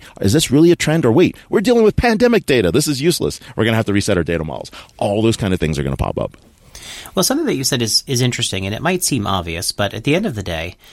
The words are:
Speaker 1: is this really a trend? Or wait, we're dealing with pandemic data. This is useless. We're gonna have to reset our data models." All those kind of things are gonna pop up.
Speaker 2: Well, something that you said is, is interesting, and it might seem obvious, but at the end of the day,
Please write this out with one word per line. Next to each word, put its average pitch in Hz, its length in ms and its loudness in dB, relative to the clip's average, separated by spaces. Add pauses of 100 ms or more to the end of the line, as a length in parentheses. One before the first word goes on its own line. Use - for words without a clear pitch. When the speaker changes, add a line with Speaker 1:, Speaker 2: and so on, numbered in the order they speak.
(200)
Speaker 1:
is 98 140 2
this 151 180 2
really 160 200 6
a 165 40 2
trend? 156 300 0
Or 117 60 4
wait, 156 260 2 (120)
we're 226 120 2
dealing 233 220 4
with 214 120 4
pandemic 233 500 2
data. 107 260 2
This 135 160 2
is 135 140 -2
useless. 147 380 0 (160)
We're - 80 0
gonna 113 140 2
have 113 80 0
to 104 80 0
reset 98 240 2
our 85 60 2
data 80 200 -2
models." 65 260 -10 (280)
All 107 240 -2
those 113 160 2
kind 98 160 -2
of 87 80 -2
things 78 180 -2
are 71 40 -4
gonna 67 120 -4
pop - 240 -4
up. - 160 -6 (800)
Speaker 2:
Well, 294 80 0
something 302 240 0
that 220 80 0
you 135 80 -4
said 131 180 -2
is, 113 240 0
is 123 160 -2
interesting, 120 440 -2
and 98 100 -4
it 113 60 -10
might 180 220 -2
seem 113 220 -2
obvious, 87 460 -4
but 101 220 -4
at 107 100 -10
the 139 100 2
end 127 120 0
of 123 100 -6
the 104 80 -6
day, 82 320 -8 (180)